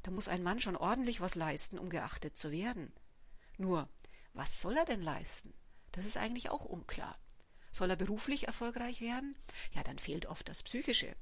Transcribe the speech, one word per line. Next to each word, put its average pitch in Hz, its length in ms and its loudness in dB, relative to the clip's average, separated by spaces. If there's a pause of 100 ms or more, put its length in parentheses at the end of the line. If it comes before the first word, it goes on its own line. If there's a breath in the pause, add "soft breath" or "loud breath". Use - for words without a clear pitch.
Da - 80 -4
muss 196 160 4
ein 180 160 0
Mann 180 160 2
schon 185 180 2
ordentlich 233 440 2
was 185 160 4
leisten, 160 420 2
um 180 100 -4
geachtet 156 480 -2
zu 156 140 -2
werden. 185 420 -2 (640 soft breath)
Nur, 180 320 2 (440 loud breath)
was - 280 4
soll 214 160 2
er 330 80 6
denn 226 160 2
leisten? 165 540 -4 (380 soft breath)
Das 185 120 -2
ist 208 120 2
eigentlich 240 340 0
auch - 140 0
unklar. - 520 -4 (540 soft breath)
Soll - 180 4
er 185 80 4
beruflich 214 520 2
erfolgreich 240 520 -2
werden? 254 360 -2 (340 loud breath)
Ja, 143 140 4
dann - 160 0
fehlt - 260 -2
oft - 220 -6
das - 160 0
Psychische. 240 580 2